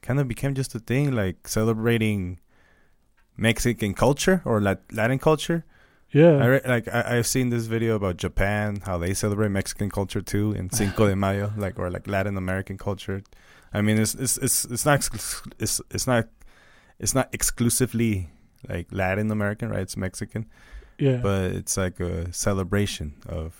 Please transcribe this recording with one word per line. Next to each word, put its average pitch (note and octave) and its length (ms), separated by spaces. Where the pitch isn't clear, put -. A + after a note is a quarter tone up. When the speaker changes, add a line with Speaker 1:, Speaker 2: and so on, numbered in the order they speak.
Speaker 1:
kind C3 180
of C#3 80
became C3+ 260
just C3 220
a A#2 40
thing, C#3 320
like, G2+ 360
celebrating A2 920
Mexican A2 560
culture D3 520
or G#2+ 160
Lat-, G2 300
Latin A#2 280
culture. D#3+ 460
Speaker 2:
Yeah. D3+ 260
Speaker 1:
I C3+ 80
re-, C3 200
like, A#2+ 220
I, A#2 300
I've A#2 100
seen B2+ 220
this A#2 160
video A2+ 300
about G2 220
Japan, G2+ 680
how F#2 120
they F2 160
celebrate G#2 360
Mexican G2 400
culture G2+ 320
too G#2 320
in F#2+ 160
Cinco G#2 380
de G2 80
Mayo, G2 380
<laughs> G#2+ 40
like, G2 220
or, F#2 100
like, F2+ 180
Latin G2 300
American F#2 400
culture. G2 460
I G#2 80
mean, G#2+ 180
it's, G#2+ 160
it's, B2 220
it's, - 280
it's A#2+ 200
not D3 140
exclus-, - 600
it's, - 300
it's - 180
not, A#2+ 200
it's - 160
not C3 180
exclusively, A2+ 960
like, F2+ 240
Latin G2 400
American, G#2+ 380
right? G2+ 120
It's F#2+ 160
Mexican. G#2 500
Speaker 2:
Yeah. C3 180
Speaker 1:
But G2 340
it's F#2 260
like F#2 220
a F2 320
celebration F#2+ 840
of E2 320